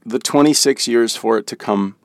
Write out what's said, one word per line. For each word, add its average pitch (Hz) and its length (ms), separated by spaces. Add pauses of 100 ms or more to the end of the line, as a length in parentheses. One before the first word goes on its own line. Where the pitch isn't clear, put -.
the 113 140
twenty-six 143 720
years 117 280
for 113 220
it 104 80
to 123 100
come 101 500